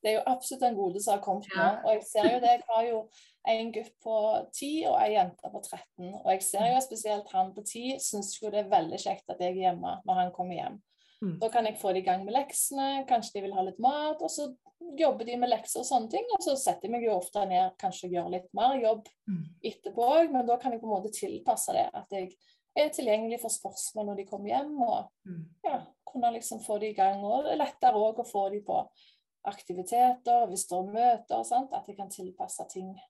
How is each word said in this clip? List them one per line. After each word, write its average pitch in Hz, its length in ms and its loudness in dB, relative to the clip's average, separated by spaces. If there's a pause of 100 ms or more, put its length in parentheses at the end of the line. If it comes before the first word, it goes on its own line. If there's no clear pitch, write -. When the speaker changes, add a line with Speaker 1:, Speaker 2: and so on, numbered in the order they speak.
Speaker 1:
Det 214 100 2
er - 20 4
jo - 160 0
absolutt 254 320 -4
en 233 140 2
gode 196 260 -2
som 202 140 2
har 202 80 -6
kommet 196 260 -2
nå, 190 80 -4
Speaker 2:
Ja. 196 120 6 (120)
Speaker 1:
og 220 140 2
jeg 214 100 -6
ser 214 220 4
jo 247 100 2
det, 240 160 6
jeg 240 140 -4
har 226 180 4
jo 226 120 0 (460)
en 226 260 0
gutt 220 180 -8 (140)
på 220 100 -4 (420)
ti 277 140 -6 (160)
og - 100 4
en 214 160 4
jente 180 400 0
på - 140 -10
tretten, - 500 -14
og - 160 -2
jeg 190 120 2
ser 208 260 0
jo 254 80 4
Speaker 2:
Mm. 262 80 2
Speaker 1:
spesielt 214 480 -4
han 190 200 0
på 208 120 -12
ti 233 180 -8 (160)
synes 202 320 -4 (100)
jo 214 80 -4
det 208 160 0
er 190 40 -12
veldig 180 300 2
kjekt 196 300 -6
at 180 100 -6
jeg 180 120 0
er 185 100 -4 (120)
hjemme 180 320 -6
når 185 100 2
han 180 160 0
kommer 180 240 -6
hjem. - 260 -8 (400)
Speaker 2:
Mm. 180 180 -4
Speaker 1:
Da 220 100 0
kan 226 160 2
jeg 214 120 -2
få 196 160 0
det 185 100 2
i 185 40 0
gang 190 160 2
med 208 100 -6
leksene, 269 760 -2
kanskje 233 260 2
de 202 80 -6
vil 196 120 -6
ha 190 80 0
litt 190 180 -4
mat, 302 420 0
og 320 100 -2
så 285 240 -6 (420)
jobber 226 280 2
de 240 100 -6
med 247 140 2
lekser 226 320 0
og - 40 -6
sånne 226 240 0
ting, 415 220 -2
og 392 100 2
så 311 140 0
setter 196 320 -2
jeg 220 40 -2
meg 233 120 -2
jo 214 160 2
ofte 202 260 -2
ned, 185 320 2
kanskje 185 360 -6
gjør 170 180 -2
litt 180 220 -6
mer 254 260 4
jobb 220 260 2 (220)
Speaker 2:
Mm. 180 160 -4 (220)
Speaker 1:
etterpå, 269 680 2
men 254 140 2
da 240 120 4
kan 254 140 -2
jeg 226 80 -4
på 233 80 -10
en 214 160 0
måte 214 80 -6
tilpasse - 640 -2
det, - 180 4
at - 160 -10
jeg 185 280 -6 (400)
er 302 120 4
tilgjengelig 226 520 0
for 226 100 -6
spørsmål - 540 -6
når 202 100 -6
de 196 100 -8
kommer 202 220 -10
hjem, 285 340 -2
og 226 280 0 (180)
Speaker 2:
Mm. 165 180 -12 (200)
Speaker 1:
ja, 285 160 -2 (260)
kunne 240 240 0
liksom 226 320 -8
få 208 160 -2
det 214 120 -4
i - 20 -8
gang, 196 280 2
og 226 220 0
det - 80 -2
er 302 140 0
lettere - 340 4
også 220 240 2
å - 80 -8
få 196 200 0
de 208 100 -6
på - 260 -2 (600)
aktiviteter, 240 1000 2
hvis 196 200 -4
det 180 80 -2
er 190 160 -2
møter, 226 540 2
sant? 262 280 0
At - 120 -6
jeg 196 100 -14
kan 196 140 -10
tilpasse - 600 -10
ting 185 220 -10 (160)